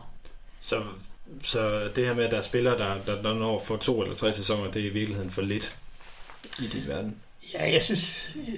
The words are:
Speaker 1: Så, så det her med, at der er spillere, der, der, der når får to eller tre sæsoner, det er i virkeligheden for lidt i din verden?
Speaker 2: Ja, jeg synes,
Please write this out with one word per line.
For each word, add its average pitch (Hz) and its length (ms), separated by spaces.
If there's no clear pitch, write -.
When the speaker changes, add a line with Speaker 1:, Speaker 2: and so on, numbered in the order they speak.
Speaker 1:
Så, - 220
så 107 540
det 123 100
her 120 80
med, 120 100
at 113 60
der 110 80
er 98 40
spillere, 120 360
der, 98 180
der, 101 160
der 107 120
når 110 240
får 110 180
to 113 260
eller 95 120
tre 107 180
sæsoner, 101 380
det 104 120
er 104 40
i 101 60
virkeligheden 101 380
for 98 120
lidt 101 340
i 120 40
din - 200
verden? 98 300
Speaker 2:
Ja, 156 180
jeg 160 100
synes, - 540